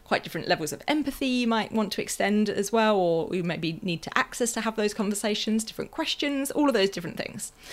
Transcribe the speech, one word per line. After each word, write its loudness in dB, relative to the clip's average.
quite 0
different -6
levels 0
of -10
empathy 0
you 2
might 0
want 0
to -4
extend 2
as -2
well, 4
or 2
you 0
maybe -2
need -2
to -4
access -2
to -4
have -2
those 0
conversations, 0
different -8
questions, -2
all 4
of 6
those 4
different -8
things. -8